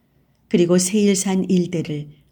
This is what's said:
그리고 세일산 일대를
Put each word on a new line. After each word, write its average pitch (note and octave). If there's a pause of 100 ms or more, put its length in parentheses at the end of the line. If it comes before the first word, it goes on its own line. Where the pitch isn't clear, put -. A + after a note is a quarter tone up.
(500)
그리고 F3
세일산 F#3+
일대를 E3 (220)